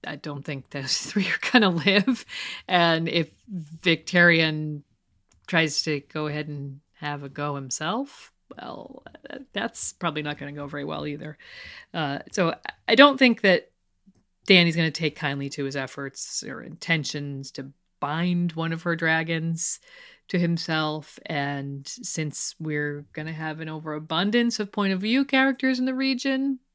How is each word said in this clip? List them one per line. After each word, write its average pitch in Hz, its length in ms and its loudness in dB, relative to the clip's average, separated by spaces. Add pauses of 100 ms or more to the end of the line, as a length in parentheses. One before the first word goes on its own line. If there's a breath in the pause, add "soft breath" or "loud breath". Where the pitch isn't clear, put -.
I 160 120 -8
don't 143 260 -10
think 139 260 -8
those 135 280 -4
<laughs> - 0 -
three - 300 -2
are - 240 -2
gonna 220 180 8
live. 190 560 2 (420 loud breath)
And 165 400 4
if 165 240 0 (200)
Victarion 160 1300 2 (680)
tries 160 360 2
to 147 180 -2
go 151 260 -6
ahead 151 200 -6
and 143 320 -10 (140)
have 147 300 -8
a 139 60 -12
go 143 260 -4
himself, 160 760 -6 (260)
well, - 460 -14 (480)
that's - 420 -6
probably 156 280 -2
not 147 160 -6
gonna 143 140 -10
go 143 160 -10
very 143 180 -8
well 147 220 -6
either. 151 300 -8 (560 loud breath)
Uh, 147 260 -2 (120)
so 170 240 2 (320)
I - 80 6
don't 269 220 10
think 247 240 4
that 185 300 4 (760)
Dany's 170 300 8
gonna 165 160 2
take 156 240 -2
kindly 139 340 -4
to 139 160 -6
his 135 100 -4
efforts - 680 -8
or - 180 -10
intentions 143 920 -4
to 139 200 -12 (280)
bind 175 520 0
one 165 220 -2
of 165 100 -8
her 170 120 0
dragons 165 840 0 (500 loud breath)
to 180 100 2
himself. 156 840 -2
And 139 640 -4
since - 720 -6
we're 147 540 -4
gonna 156 200 -8
have 156 260 -6
an 156 100 -8
overabundance 160 880 0
of 208 120 -4
point 196 220 0
of 185 80 -2
view 240 240 2
characters 262 540 2
in 254 60 0
the 262 80 -2
region 269 680 0 (160)